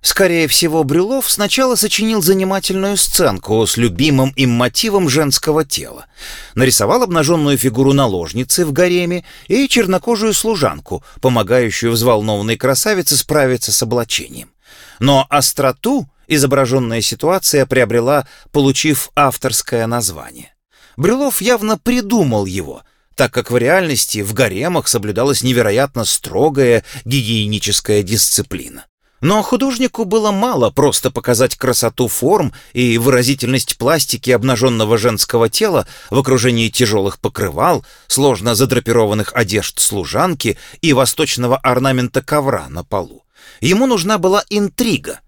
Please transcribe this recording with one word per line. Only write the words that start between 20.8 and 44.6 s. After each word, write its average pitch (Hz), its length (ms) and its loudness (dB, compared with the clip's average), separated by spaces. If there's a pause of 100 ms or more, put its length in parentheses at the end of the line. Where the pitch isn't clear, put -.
Брюлов 240 440 0
явно 214 360 0
придумал 202 680 0
его, 87 380 -10 (320)
так 123 180 0
как 120 180 -4
в 120 60 2
реальности 135 640 0
в 101 120 -6
гаремах 127 540 0
соблюдалась 110 560 -2
невероятно 120 600 0
строгая 127 800 2 (220)
гигиеническая 107 1000 0
дисциплина. 87 840 -4 (360)
Но 202 200 2
художнику 247 640 -2
было 214 260 0
мало 190 380 0
просто - 400 0
показать 123 460 0
красоту 120 520 -2
форм 156 460 0 (200)
и 120 240 2
выразительность 127 800 0
пластики 143 520 -2
обнаженного 117 680 2
женского 113 520 0
тела 170 380 0 (220)
в 117 100 2
окружении 123 500 2
тяжелых 101 500 0
покрывал, 104 640 -2 (220)
сложно 120 480 0
задрапированных 113 800 0
одежд 104 460 -2
служанки 110 800 -2 (240)
и 143 120 2
восточного 123 640 0
орнамента 127 640 0
ковра 131 480 -2
на 80 140 -10
полу. - 400 -8 (380)
Ему 190 260 2
нужна 208 300 0
была 190 320 2
интрига 202 800 -4